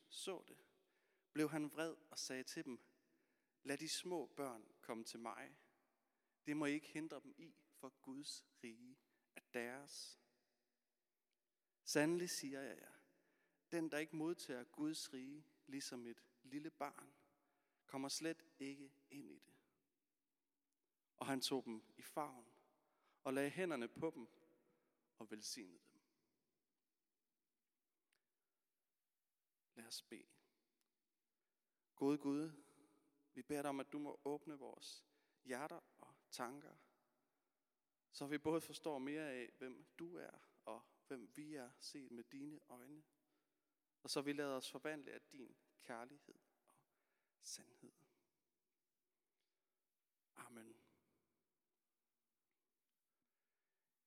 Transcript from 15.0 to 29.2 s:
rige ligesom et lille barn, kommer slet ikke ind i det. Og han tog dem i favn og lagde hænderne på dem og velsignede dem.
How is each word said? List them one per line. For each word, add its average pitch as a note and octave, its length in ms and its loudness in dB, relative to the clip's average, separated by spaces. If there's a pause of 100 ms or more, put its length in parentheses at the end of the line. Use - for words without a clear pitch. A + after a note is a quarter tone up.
rige C#3 320 -6 (220)
ligesom C3+ 380 -4
et A#2 180 -8 (200)
lille D3 280 -2
barn, C#3+ 420 -6 (720)
kommer C#3 240 0
slet D#3+ 360 0 (140)
ikke C#3 320 -4 (180)
ind C3 220 -8
i C#2 80 -12
det. - 140 -20 (1600)
Og B2+ 80 -2
han C3+ 160 4
tog B2 240 4
dem A2 180 -4 (140)
i C3 40 -14
favn C3 440 -4 (760)
og C3+ 100 4
lagde C#3 160 6
hænderne D3+ 380 4
på D#3+ 280 2
dem A#2 120 -8 (880)
og A2 140 -10
velsignede G#2 480 -4 (140)
dem. - 80 -20 (3750)